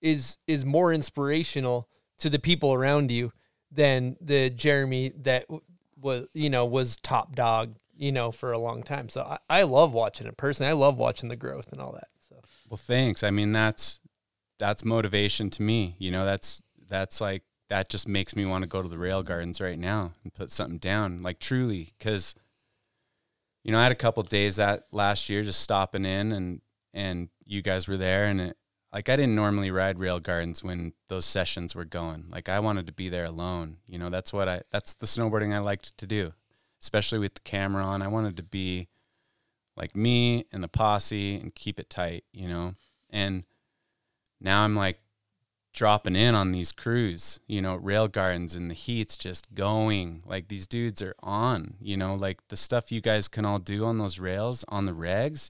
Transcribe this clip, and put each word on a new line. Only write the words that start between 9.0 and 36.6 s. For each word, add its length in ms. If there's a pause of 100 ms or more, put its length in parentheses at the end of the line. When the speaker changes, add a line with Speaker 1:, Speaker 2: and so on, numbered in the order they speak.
Speaker 1:
So 120
I, 180 (100)
I 140
love 280
watching 360
it 100
personally. 320
I 40
love 240
watching 320
the 60
growth 360
and 100
all 120
that. 160 (200)
So. 60 (340)
Speaker 2:
Well, 80
thanks. 460
I 80
mean, 220
that's, 480 (580)
that's 260
motivation 640
to 120
me. 340
You 140
know, 140
that's, 360 (260)
that's 340
like, 220 (260)
that 200
just 180
makes 280
me 100
wanna 220
go 160
to 60
the 100
Rail 240
Gardens 360
right 200
now 320 (120)
and 100
put 180
something 260
down, 460
like, 160
truly, 600
'cause, 360 (1300)
you 80
know, 80
I 40
had 80
a 40
couple 280
days 340
that 340
last 380
year 140
just 180
stopping 440
in 260
and, 300 (320)
and 360 (160)
you 180
guys 240
were 100
there 280
and 160
it, 160 (360)
like, 140
I 80
didn't 200
normally 360
ride 280
Rail 200
Gardens 460
when 260 (160)
those 160
sessions 500
were 120
going. 440
Like, 200
I 100
wanted 280
to 40
be 160
there 160
alone. 540 (100)
You 100
know, 120
that's 240
what 160
I, 200
that's 260
the 100
snowboarding 480
I 60
liked 380
to 80
do, 280 (480)